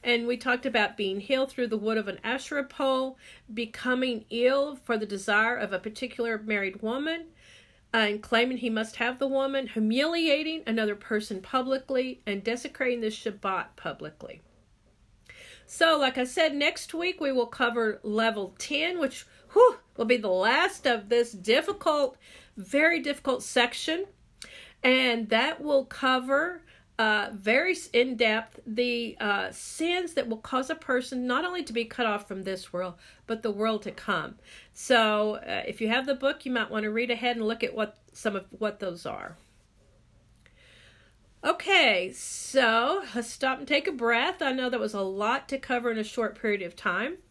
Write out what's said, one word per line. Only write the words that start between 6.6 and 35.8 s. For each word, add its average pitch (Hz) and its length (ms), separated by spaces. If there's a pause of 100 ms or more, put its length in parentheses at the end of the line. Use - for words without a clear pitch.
woman, 294 440 (680)
uh, 226 40
and 214 260
claiming 240 360
he 240 100
must 220 260
have 247 240
the 277 80
woman, 269 400
humiliating 302 960
another 220 300
person 208 460
publicly, 262 840
and 202 200
desecrating 247 560
the 214 60
Shabbat 202 680
publicly. - 640 (1200)
So, 330 320
like 262 200
I 254 60
said, 285 320
next - 380
week 349 260
we 269 140
will 240 120
cover 233 580
level 214 540
ten, 339 420
which, 269 260 (260)
whew, 480 280 (180)
will 226 80
be 233 100
the 214 140
last 240 560
of 220 240
this 233 240
difficult, 285 840 (400)
very 311 420
difficult 277 420
section. 311 640 (800)
And 254 460
that 262 320
will 277 240
cover, 269 800 (360)
uh, 214 320
very 226 400
s-, - 220
in 247 240
depth 220 500
the, 233 540
uh, 202 300
sins 339 640
that 247 120
will 220 100
cause 262 320
a 320 60
person 254 500
not 262 200
only 359 180
to - 80
be 233 140
cut 233 200
off 208 220
from 190 160
this 185 300
world, 180 220 (300)
but 220 160
the 220 100
world 214 320
to 202 80
come. 165 440 (380)
So, 214 600
uh, - 300
if - 140
you 226 80